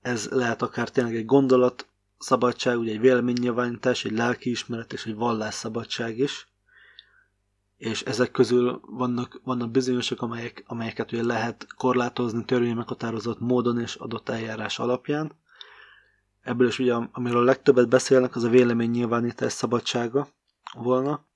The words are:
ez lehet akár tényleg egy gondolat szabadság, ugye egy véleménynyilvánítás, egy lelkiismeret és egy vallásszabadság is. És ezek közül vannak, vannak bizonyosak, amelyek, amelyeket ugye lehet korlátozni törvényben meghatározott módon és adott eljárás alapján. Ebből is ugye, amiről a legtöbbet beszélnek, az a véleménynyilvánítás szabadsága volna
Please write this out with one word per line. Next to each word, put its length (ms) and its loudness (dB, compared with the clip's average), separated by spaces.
ez 280 -4
lehet 320 -2
akár 280 -4
tényleg 260 0
egy 100 -4
gondolat 640 4
szabadság, 600 0
ugye 140 -2
egy 80 -6
véleménynyilvánítás, 1040 2
egy 60 -4
lelkiismeret 840 -2
és 120 -10
egy 100 -6
vallásszabadság 1000 -4
is. 300 -2
És 240 -6
ezek 300 -2
közül 540 2
vannak, 580 -6
vannak 280 -4
bizonyosak, 500 0
amelyek, 460 -8
amelyeket 440 -8
ugye 120 -4
lehet 440 -4
korlátozni 680 0
törvényben 320 2
meghatározott 600 -6
módon 400 0
és 160 -6
adott 340 -8
eljárás 500 -6
alapján. 520 -2
Ebből 260 2
is 120 -2
ugye, 140 2
amiről 300 0
a 40 4
legtöbbet 440 4
beszélnek, 460 4
az 80 -2
a 60 0
véleménynyilvánítás 1000 2
szabadsága 760 -2
volna 520 -2